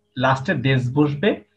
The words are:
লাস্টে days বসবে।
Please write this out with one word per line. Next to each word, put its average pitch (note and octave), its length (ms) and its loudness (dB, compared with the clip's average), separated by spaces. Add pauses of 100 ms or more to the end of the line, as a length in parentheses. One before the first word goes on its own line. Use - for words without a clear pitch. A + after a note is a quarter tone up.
(180)
লাস্টে C3 360 0
days B2+ 400 0
বসবে। D3+ 480 0 (140)